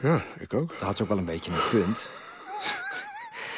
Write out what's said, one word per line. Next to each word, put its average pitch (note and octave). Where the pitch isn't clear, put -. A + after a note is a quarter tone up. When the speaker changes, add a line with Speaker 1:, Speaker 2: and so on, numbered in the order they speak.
Speaker 1:
Ja, C#3+
ik -
ook. D3+
Speaker 2:
Daar -
had G2
ze -
ook G#2
wel G#2
een F#2
beetje E2
een E2
punt. G#2
<laughs> G5+